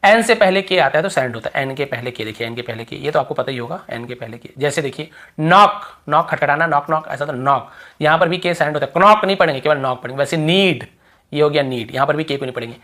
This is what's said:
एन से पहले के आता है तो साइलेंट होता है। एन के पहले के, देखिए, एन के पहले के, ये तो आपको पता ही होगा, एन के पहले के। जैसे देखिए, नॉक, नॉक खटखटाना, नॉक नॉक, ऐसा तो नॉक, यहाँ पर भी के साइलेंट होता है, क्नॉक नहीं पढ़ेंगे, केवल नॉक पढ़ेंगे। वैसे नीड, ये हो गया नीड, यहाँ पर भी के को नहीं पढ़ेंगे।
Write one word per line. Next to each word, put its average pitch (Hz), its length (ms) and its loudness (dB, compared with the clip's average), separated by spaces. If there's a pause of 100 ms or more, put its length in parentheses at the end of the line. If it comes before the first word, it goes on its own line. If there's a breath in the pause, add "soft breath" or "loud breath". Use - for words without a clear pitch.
एन 220 200 6
से 226 120 4
पहले 196 280 2
के 185 160 -2
आता 147 200 2
है 156 40 0
तो 190 60 -2
साइलेंट 127 280 -2
होता - 180 -8
है। 143 80 -2
एन 135 120 -6
के 139 100 -4
पहले 123 260 -8
के, 117 140 -10
देखिए, 110 220 -8
एन 117 80 -10
के 120 80 -10
पहले 113 220 -10
के, - 120 -14
ये 139 140 -6
तो 151 80 0
आपको 143 160 -2
पता 135 180 -4
ही 127 60 -6
होगा, 120 220 -10 (100)
एन 120 160 -10
के 123 80 -12
पहले 113 240 -14
के। - 200 -20
जैसे 143 240 -2
देखिए, 143 260 -8 (300 loud breath)
नॉक, 180 420 6 (280)
नॉक 156 200 2
खटखटाना, 147 380 0
नॉक 147 240 0
नॉक, 156 180 -2
ऐसा 143 160 -6
तो 147 80 -8
नॉक, 131 380 -2 (320 loud breath)
यहाँ 151 160 4
पर 175 100 4
भी 180 100 -2
के 175 160 -2
साइलेंट 151 220 0
होता 139 100 -2
है, - 60 -6
क्नॉक 196 320 6
नहीं 190 120 0
पढ़ेंगे, 160 240 2
केवल 151 180 2
नॉक 127 240 -4
पढ़ेंगे। 127 160 -10
वैसे 143 180 -2
नीड, 165 500 2 (460 soft breath)
ये 147 100 2
हो 151 80 4
गया 147 120 0
नीड, 123 320 -4
यहाँ 135 120 0
पर 151 100 0
भी 156 80 -2
के 143 120 -4
को 135 80 -6
नहीं 127 100 -8
पढ़ेंगे। 117 300 -8